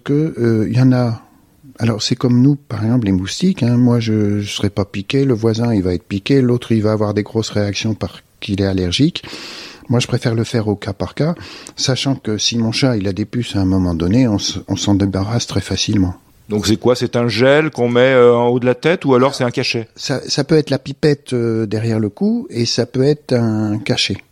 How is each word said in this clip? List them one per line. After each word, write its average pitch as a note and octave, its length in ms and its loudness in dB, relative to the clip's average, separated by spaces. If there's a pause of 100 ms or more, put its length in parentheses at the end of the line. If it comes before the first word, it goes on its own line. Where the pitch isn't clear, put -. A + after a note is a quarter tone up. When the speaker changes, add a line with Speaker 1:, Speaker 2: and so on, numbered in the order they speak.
Speaker 1:
que, D3 360 -2
euh, A2+ 320 2
il A#2 60 0
y B2 40 4
en C3 120 6
a... A#2+ 300 0 (560)
Alors, A2+ 240 -2
c'est - 120 -2
comme B2 280 2
nous, C#3+ 120 6
par G#2+ 300 -8
exemple, A#2 220 2
les G2 60 2
moustiques, F#2+ 500 0
hein. A#2+ 140 2
Moi, A#2+ 220 4
je, G#2+ 420 0
je G2+ 80 -6
serais - 220 -2
pas G2 140 -2
piqué, C3+ 400 -2
le C3+ 100 2
voisin, A2+ 400 0
il G2 80 2
va F2+ 120 0
être E2+ 100 -6
piqué, B2+ 380 0
l'autre, A#2+ 280 0
il A2 120 2
va G#2+ 100 2
avoir G#2 220 0
des G#2 80 0
grosses A2 280 -4
réactions G#2 440 -2
parce - 280 -10 (180)
qu'il G2 200 -4
est G2 60 2
allergique. F#2+ 580 0 (640)
Moi, A#2+ 100 2
je B2 80 -2
préfère A#2+ 280 -2
le A2+ 100 0
faire G#2+ 240 -2
au G2+ 80 0
cas - 160 -8
par - 220 -8
cas, D#3+ 200 -2 (400)
sachant C3+ 400 -2
que G#2+ 240 -6
si A2+ 200 -4
mon A2+ 120 0
chat, B2 260 0
il G2 120 -2
a G2 40 -2
des G2+ 120 -4
puces A#2 320 -6
à G2+ 40 0
un F#2+ 40 2
moment F#2 300 2
donné, F#2+ 340 2
on G#2 80 2
s-, G2 220 -4 (100)
on - 80 -2
s'en - 180 0
débarrasse G2 520 -2
très - 160 -4
facilement. F#2+ 520 -2 (340)
Speaker 2:
Donc G2+ 180 -2
c'est G#2 100 2
quoi ? A#2+ 180 2
C'est B2 220 -4
un A#2+ 120 0
gel C3+ 420 4
qu'on A#2+ 180 -2
met, B2 240 4
euh, A#2+ 240 6
en A#2+ 120 2
haut B2 120 2
de A#2+ 60 -2
la B2+ 80 2
tête E3 300 -2
ou C#3 100 4
alors C3 200 4
c'est C3+ 100 -2
un A#2+ 60 0
cachet ? A#2 460 -4
Speaker 1:
Ça, - 320 -6
ça - 160 -2
peut D#3+ 120 2
être D3+ 140 2
la C3+ 80 0
pipette, - 540 -2
euh, A#2 340 0
derrière A2 320 -2
le G#2+ 120 0
cou A3 400 -2
et A#2 160 -2
ça A#2 180 -4
peut B2+ 200 -2
être D3 280 -2
un A2 460 0
cachet. - 400 -4 (140)